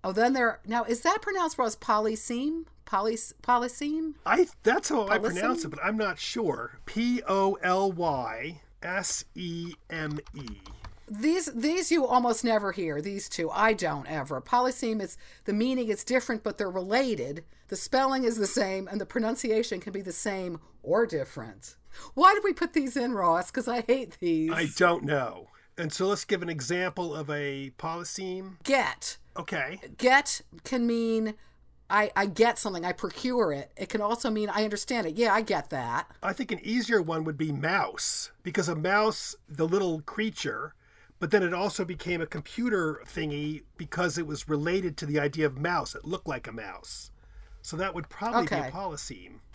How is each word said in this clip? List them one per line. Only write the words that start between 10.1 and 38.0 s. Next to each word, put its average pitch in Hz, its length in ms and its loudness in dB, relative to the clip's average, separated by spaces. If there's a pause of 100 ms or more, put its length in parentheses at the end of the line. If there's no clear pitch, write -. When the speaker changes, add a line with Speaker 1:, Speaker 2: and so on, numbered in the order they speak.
Speaker 2:
E. 143 120 -12 (600)
Speaker 1:
These, 302 460 2
these 311 380 0
you 285 140 4
almost 240 380 2
never 208 280 2
hear, 156 300 -2
these 196 260 -6
two. 165 220 -2
I 214 240 4
don't 151 340 -2
ever. 143 320 -4
Polyseme 247 600 2
is, - 180 -6 (260)
the 202 80 -2
meaning 240 360 2
is 202 160 -2
different, 240 380 0
but 202 160 -4
they're 196 120 -2
related. 185 720 0 (240)
The - 80 -4
spelling 262 480 2
is 233 140 2
the 202 80 2
same, 190 420 2
and 202 120 -4
the 196 60 -4
pronunciation 226 720 0
can 202 120 -10
be 196 80 -6
the 185 120 -6
same 185 460 -2 (240)
or 214 240 4
different. 117 680 -8 (380)
Why 370 200 10
did 415 100 0
we 381 80 4
put 339 200 -2
these 269 240 0
in, 254 160 0
Ross? 180 380 4
'Cause - 180 -2
I 240 140 0
hate 240 380 0
these. 160 320 2
Speaker 2:
I 160 140 0 (100)
don't 170 280 6
know. 127 440 -2 (280)
And 160 160 -4
so 185 140 0
let's 196 180 0
give 185 180 0
an 170 60 -4
example 170 640 -2
of 151 160 -6
a 139 480 -4
polyseme. 185 840 -8
Speaker 1:
Get. - 560 0 (180)
Speaker 2:
Okay. 170 440 -4 (180)
Speaker 1:
Get 262 440 4 (220)
can 240 220 0
mean 226 480 2 (560)
I, 208 260 4
I 196 100 4
get 226 320 4
something, 180 280 -2
I 180 60 0
procure 214 600 0
it. 139 240 -6
It 185 140 -6
can 214 100 0
also 226 300 0
mean 214 180 0
I 214 160 0
understand 208 420 -2
it. 160 100 -4
Yeah, 220 180 4
I 226 80 4
get 185 280 -2
that. 123 400 -2 (120)
Speaker 2:
I 190 100 -2
think 240 200 -6
an 175 100 -4
easier 226 400 2
one 160 220 -2
would 156 120 -2
be 156 160 -2
mouse, - 800 -2 (120)